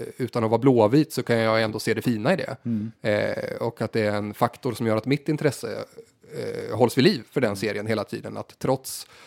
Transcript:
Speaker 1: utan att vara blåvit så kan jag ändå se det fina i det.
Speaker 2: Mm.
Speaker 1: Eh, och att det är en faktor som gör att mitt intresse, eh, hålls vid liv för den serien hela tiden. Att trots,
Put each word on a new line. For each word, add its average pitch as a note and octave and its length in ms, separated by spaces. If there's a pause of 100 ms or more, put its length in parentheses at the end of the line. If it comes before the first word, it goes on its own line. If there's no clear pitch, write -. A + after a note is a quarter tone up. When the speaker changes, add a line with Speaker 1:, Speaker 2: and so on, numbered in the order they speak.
(160)
Speaker 1:
utan A#2+ 280
att A2 60
vara A2+ 100
blåvit B2 520
så B2+ 100
kan A#2 160
jag A2+ 240
ändå A2 160
se A2 160
det G#2+ 80
fina A#2 300
i F#3+ 40
det. B2 280
Speaker 2:
Mm. A2+ 280 (100)
Speaker 1:
Eh, G#2 540 (100)
och - 160
att A2 100
det A2+ 100
är G#2 100
en G#2 220
faktor - 380
som A#2 140
gör A2 100
att A2 100
mitt C#3 220
intresse, D3+ 400 (1000)
eh, A2+ 80
hålls A#2+ 200
vid B2 60
liv A2+ 260
för C#3+ 100
den G#2 160
serien G2+ 300
hela G#2+ 180
tiden. G#2+ 320
Att - 220
trots, - 480 (200)